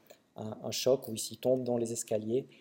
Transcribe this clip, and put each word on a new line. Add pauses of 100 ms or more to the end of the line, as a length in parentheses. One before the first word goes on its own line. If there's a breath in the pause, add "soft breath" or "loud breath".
(380 loud breath)
un,
un
choc
ou
s'il
tombe
dans
les
escaliers, (160 loud breath)